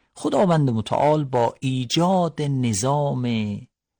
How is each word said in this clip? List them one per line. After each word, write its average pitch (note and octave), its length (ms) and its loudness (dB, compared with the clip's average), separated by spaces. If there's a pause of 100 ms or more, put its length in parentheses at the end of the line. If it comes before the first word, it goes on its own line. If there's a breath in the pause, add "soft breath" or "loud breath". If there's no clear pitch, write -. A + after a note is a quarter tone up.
(160)
Xudavənd F3 540 2
mütəal C#3 560 0
با A#2+ 300 0
ایجاد D#3 840 0
نظام C3+ 840 0 (760)